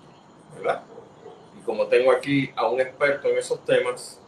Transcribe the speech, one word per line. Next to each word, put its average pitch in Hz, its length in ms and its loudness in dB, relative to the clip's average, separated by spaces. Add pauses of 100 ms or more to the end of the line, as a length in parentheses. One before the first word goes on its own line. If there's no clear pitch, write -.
(580)
¿verdad? - 260 -4 (720)
Y - 60 -20
como 107 240 -4
tengo 123 240 4
aquí 135 440 0
a 117 120 0
un 127 140 0
experto 139 480 0
en 123 80 2
esos 127 260 -4
temas - 640 -2